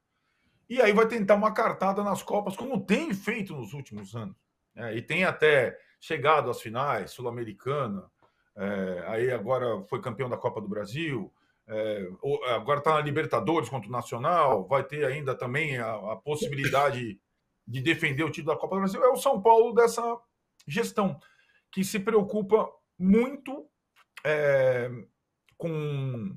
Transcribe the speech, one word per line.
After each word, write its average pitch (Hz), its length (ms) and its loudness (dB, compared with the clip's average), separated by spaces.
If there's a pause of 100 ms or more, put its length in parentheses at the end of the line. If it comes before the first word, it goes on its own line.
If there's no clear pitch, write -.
(680)
E 254 120 0
aí 214 120 8
vai 220 140 6
tentar 220 280 4
uma 208 180 2
cartada 196 500 0
nas 196 200 -2
Copas, 196 340 -2
como 262 280 -4
tem 294 300 2
feito 196 400 -6
nos 117 200 -10
últimos 107 400 -14
anos, 104 220 -10 (380)
né? 113 220 -8
E 120 60 -6
tem 170 220 -2
até 147 540 4 (220)
chegado 143 500 2
às 113 100 -4
finais, 117 520 -4
Sul-Americana, 120 1000 -6 (460)
é, 95 500 -4
aí 113 240 0
agora 117 540 -2
foi 123 180 -6
campeão 123 260 -6
da 123 80 -4
Copa 117 240 -4
do 98 80 -10
Brasil, 107 640 -6 (340)
é, 107 400 -4 (160)
o-, 139 220 -4
agora 127 380 0
tá 156 120 2
na 151 60 2
Libertadores 143 720 0
contra 107 180 -8
o 120 40 -10
Nacional, 127 760 0
vai 135 180 2
ter 147 220 -4
ainda 131 280 -2
também 131 440 -4
a, 113 160 -4 (180)
a 107 40 -6
possibilidade 135 1000 -2 (480)
de 123 140 -8
defender 156 440 0
o 156 60 -2
título 156 240 -2
da 143 60 -8
Copa 175 160 -4
do 196 40 0
Brasil. 196 220 0
É 254 60 8
o 269 80 4
São 233 240 0
Paulo 226 340 6
dessa 233 440 2 (480)
gestão, 185 520 -2 (520)
que 190 140 -2
se 214 140 -4
preocupa 208 720 2 (280)
muito, 262 680 2 (580)
é, 135 640 4 (680)
com... 139 800 -4